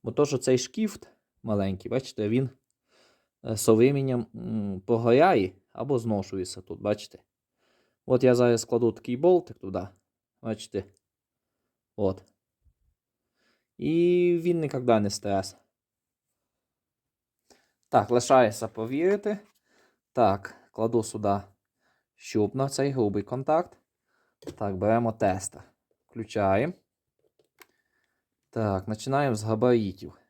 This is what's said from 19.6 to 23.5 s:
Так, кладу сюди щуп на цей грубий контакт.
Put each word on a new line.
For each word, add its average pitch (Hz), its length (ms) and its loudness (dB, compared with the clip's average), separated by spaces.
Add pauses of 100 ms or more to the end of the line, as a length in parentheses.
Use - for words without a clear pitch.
Так, 98 400 0 (180)
кладу 113 300 0
сюди 104 380 -2 (720)
щуп 104 400 -2
на 135 140 -2
цей 139 220 -2
грубий 104 320 -2
контакт. 151 560 -4 (800)